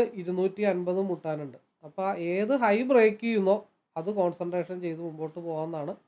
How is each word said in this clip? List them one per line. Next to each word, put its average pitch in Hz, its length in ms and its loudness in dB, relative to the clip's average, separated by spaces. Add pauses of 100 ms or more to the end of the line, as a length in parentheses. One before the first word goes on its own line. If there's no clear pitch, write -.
(200)
ഇരുന്നൂറ്റി 185 420 -2 (100)
അൻപത് 180 380 0
മുട്ടാനുണ്ട്. 151 480 -6 (260)
അപ്പൊ 170 200 -6 (280)
ഏത് 214 220 2 (100)
ഹൈ 208 120 6 (140)
ബ്രേക്ക് 220 360 6
ചെയ്യുന്നോ 202 300 4 (400)
അത് 165 220 -4
കോൺസെൻട്രേഷൻ 175 640 -2
ചെയ്ത് 165 220 -6
മുമ്പോട്ട് 156 400 -10
പോകാമെന്നാണ് 160 460 -6 (160)